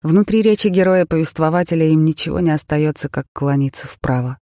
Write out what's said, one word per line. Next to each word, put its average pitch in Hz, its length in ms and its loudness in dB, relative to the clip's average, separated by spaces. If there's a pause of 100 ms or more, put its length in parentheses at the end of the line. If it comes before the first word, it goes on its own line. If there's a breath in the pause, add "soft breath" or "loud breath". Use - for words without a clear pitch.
Внутри 202 400 2
речи 214 260 2
героя-повествователя 170 1200 0
им 156 160 4
ничего 160 360 -2
не 170 120 0
остаётся, 151 580 -2
как - 220 -8
клониться 139 540 -2
вправо. 127 560 -4